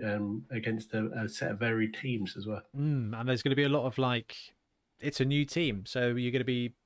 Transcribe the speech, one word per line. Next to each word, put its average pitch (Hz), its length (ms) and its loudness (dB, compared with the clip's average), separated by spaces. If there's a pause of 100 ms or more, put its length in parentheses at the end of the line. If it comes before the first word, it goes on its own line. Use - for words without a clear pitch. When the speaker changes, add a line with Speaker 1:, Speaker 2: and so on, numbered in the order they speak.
Speaker 1:
um, 104 460 -2
against 110 420 -4
a, 110 120 0 (120)
a 107 120 -2
set - 220 -4
of 104 80 -6
varied 110 360 2
teams 117 420 -4
as 98 80 -8
well. 104 160 -4 (160)
Speaker 2:
Mm, 135 420 0
and 120 100 -2
there's 123 120 2
gonna 135 140 4
be 143 80 4
a 139 60 4
lot 139 160 4
of, 127 120 0
like, 123 380 0 (640)
it's 143 200 -2
a 135 60 6
new 143 200 4
team, 131 420 0
so 123 280 2
you're 123 160 0
gonna 123 120 2
be 120 300 0 (120)